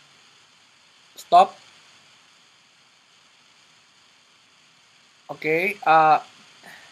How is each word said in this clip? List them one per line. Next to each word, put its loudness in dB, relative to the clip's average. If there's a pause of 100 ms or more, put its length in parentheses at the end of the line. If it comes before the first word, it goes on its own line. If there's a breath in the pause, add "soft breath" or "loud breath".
(1120)
Stop. 0 (3750)
Oke, -8
eh, 0 (720 soft breath)